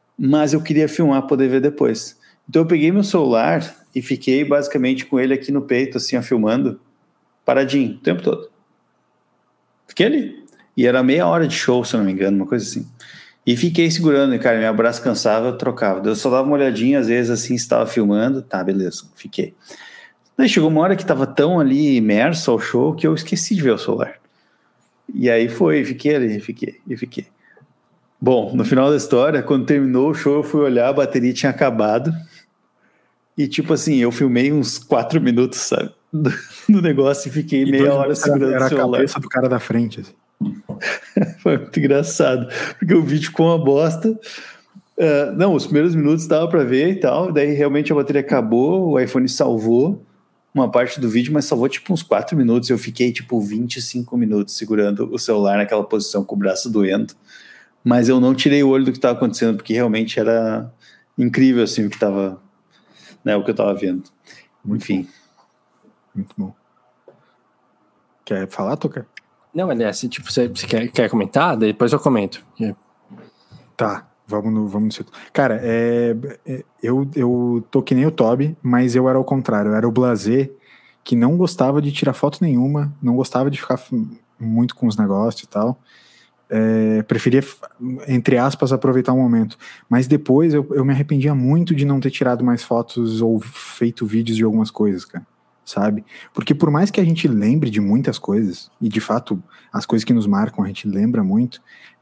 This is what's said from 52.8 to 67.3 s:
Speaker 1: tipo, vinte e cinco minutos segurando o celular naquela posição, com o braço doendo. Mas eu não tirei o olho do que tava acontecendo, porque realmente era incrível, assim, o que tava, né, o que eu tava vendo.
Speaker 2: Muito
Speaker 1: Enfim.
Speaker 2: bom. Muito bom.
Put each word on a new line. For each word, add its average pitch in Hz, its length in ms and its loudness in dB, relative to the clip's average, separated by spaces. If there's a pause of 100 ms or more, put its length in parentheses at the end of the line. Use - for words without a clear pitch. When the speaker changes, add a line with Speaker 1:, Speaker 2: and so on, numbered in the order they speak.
Speaker 1:
tipo, 117 280 -4
vinte 107 360 -6
e 123 60 -8
cinco 123 340 -6
minutos 104 400 0
segurando 104 560 -2
o 123 60 -6
celular 104 400 0
naquela 104 260 0
posição, 101 400 -4
com 107 100 -10
o 101 40 -2
braço 98 320 -2
doendo. 101 440 0 (720)
Mas 120 240 2
eu 131 100 4
não 127 160 4
tirei 143 280 2
o 135 60 4
olho 135 160 4
do 131 80 0
que 120 60 -12
tava 123 160 2
acontecendo, 113 420 -2
porque - 160 -8
realmente 110 460 -2
era 113 540 -2 (440)
incrível, 123 460 2
assim, 104 240 0
o 101 40 -4
que - 80 -14
tava, 98 440 -2 (800)
né, 107 120 0
o 98 80 -2
que - 60 0
eu 110 40 -4
tava 101 200 0
vendo. 92 300 -4 (600)
Speaker 2:
Muito 107 180 -4
Speaker 1:
Enfim. 95 200 -4
Speaker 2:
bom. 90 60 -14 (1080)
Muito 98 220 -10
bom. 101 180 -10 (1700)